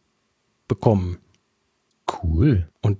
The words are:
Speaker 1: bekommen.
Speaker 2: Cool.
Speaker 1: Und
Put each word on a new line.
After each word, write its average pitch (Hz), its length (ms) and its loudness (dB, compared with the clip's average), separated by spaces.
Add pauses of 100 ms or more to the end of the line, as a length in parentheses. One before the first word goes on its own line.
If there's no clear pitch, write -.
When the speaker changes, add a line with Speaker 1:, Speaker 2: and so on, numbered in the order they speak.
(680)
Speaker 1:
bekommen. 98 500 0 (1040)
Speaker 2:
Cool. 87 460 0 (140)
Speaker 1:
Und 104 180 0